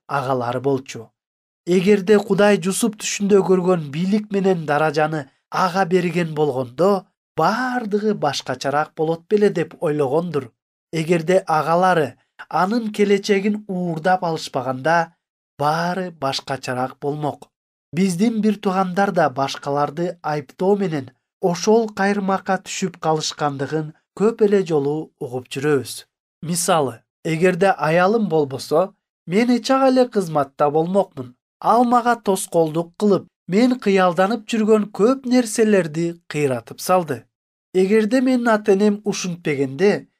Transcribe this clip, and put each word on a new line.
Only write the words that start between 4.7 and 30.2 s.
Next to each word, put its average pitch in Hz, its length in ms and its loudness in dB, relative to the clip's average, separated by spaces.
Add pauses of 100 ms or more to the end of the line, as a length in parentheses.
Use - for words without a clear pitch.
ага 180 340 0
берген 170 500 -2
болгондо, 147 720 0 (300)
баардыгы 214 800 -2
башкачараак 143 840 -4
болот 165 320 -4
беле 208 220 4
деп 160 300 -4
ойлогондур. 147 720 -2 (420)
Эгерде 165 540 2
агалары 160 680 2 (320)
анын 208 440 -2
келечегин 202 760 0
уурдап 180 560 -2
алышпаганда, 156 920 -2 (440)
баары 175 520 -2
башкачараак 135 880 -6
болмок. 147 480 -6 (440)
Биздин 196 480 0
бир 208 180 0
туугандар 190 540 0
да 170 180 2
башкаларды 143 920 -4
айыптоо 156 540 -2
менен 160 340 -4 (300)
ошол 214 480 2
кайрымакка 196 760 -2
түшүп - 340 -8
калышкандыгын 151 920 -4 (240)
көп 226 280 0
эле 202 220 4
жолу 151 540 -2
угуп 123 280 -10
жүрөбүз. 139 580 -2 (360)
Мисалы, 156 600 -2 (220)
Эгерде 175 460 2
аялым 180 580 2
болбосо, 156 640 0 (320)
мен 220 240 2
эч 240 200 0
ак 269 180 2
эле 254 200 4
кызматта 156 640 0